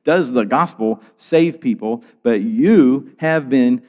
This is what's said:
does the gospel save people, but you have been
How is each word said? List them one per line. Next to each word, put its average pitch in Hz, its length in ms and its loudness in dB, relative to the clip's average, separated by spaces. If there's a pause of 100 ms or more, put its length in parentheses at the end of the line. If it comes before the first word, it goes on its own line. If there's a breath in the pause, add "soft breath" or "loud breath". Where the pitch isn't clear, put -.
does 151 280 0
the 117 140 -2
gospel 113 560 -4 (160 loud breath)
save 165 420 0
people, 113 420 -4 (200 loud breath)
but 113 180 0
you 135 800 2
have 160 320 -4
been 123 380 2